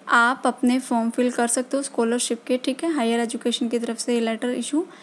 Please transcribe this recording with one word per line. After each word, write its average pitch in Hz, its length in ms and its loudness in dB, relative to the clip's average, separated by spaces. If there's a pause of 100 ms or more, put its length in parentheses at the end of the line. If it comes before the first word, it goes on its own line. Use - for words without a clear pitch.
आप 240 380 4
अपने 247 340 2
फॉर्म 233 300 0
फिल 247 220 0
कर 240 160 0
सकते 254 300 -2
हो 277 60 -2
स्कॉलरशिप 233 640 -2
के, 254 100 2
ठीक 254 260 -4
है। 330 100 0
हायर 233 260 2
एजुकेशन 233 480 -2
की 233 120 0
तरफ 233 180 -4
से 240 220 0
लेटर 226 300 -2
इशू 254 360 -2 (180)